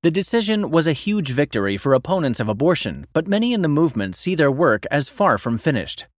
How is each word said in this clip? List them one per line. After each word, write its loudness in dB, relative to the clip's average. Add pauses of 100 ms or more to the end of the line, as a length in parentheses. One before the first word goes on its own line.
The 4
decision -2
was 2
a 2
huge -2
victory 0
for 0
opponents 0
of 0
abortion, 0
but 0
many 0
in 0
the 0
movement 0
see -2
their 4
work 2
as -2
far 2
from -2
finished. -4 (120)